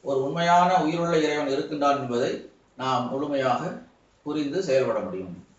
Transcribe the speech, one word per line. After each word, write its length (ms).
ஒரு 220
உண்மையான 520
உயிருள்ள 400
இறைவன் 320
இருக்கின்றான் 480
என்பதை 540
நாம் 340
முழுமையாக 640
புரிந்து 400
செயல்பட 360
முடியும். 460